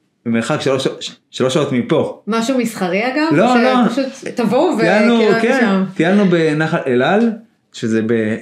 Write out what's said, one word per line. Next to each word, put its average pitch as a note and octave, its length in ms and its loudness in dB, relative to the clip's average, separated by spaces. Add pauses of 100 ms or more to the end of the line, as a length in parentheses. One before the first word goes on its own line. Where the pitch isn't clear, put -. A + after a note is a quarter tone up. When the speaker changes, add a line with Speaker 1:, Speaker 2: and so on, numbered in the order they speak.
(260)
Speaker 1:
במרחק A#2 340 -2
שלוש, C3+ 280 -2 (120)
ש-, - 160 -14 (140)
שלוש B2+ 240 -2
שעות D3 180 0
מפה. B2 540 -2
Speaker 2:
משהו A3+ 320 -2
מסחרי G3+ 540 -2
אגב? D4+ 140 -2 (100)
Speaker 1:
לא, A#3 180 4
Speaker 2:
או A#3+ 80 4
Speaker 1:
לא. B3 260 2
Speaker 2:
שפשוט - 460 -6
תבואו B3 460 0
Speaker 1:
טיילנו, G#3+ 340 2
Speaker 2:
וכאילו A3+ 280 4
Speaker 1:
כן, C4 160 0
Speaker 2:
משם? G3 260 2 (120)
Speaker 1:
טיילנו F#3+ 340 2
בנחל D#3 560 0
אלעל, E3 440 2 (420)
שזה A2 340 -2
ב-, A2+ 360 0